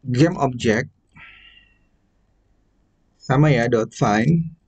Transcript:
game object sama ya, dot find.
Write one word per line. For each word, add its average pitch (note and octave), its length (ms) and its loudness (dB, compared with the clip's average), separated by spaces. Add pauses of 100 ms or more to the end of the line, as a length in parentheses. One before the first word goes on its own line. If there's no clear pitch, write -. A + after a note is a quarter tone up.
game C#3+ 360 0
object B2 520 -2 (2250)
sama C#3+ 360 2
ya, A#2+ 160 0
dot A2+ 240 -2
find. C#3 560 0 (180)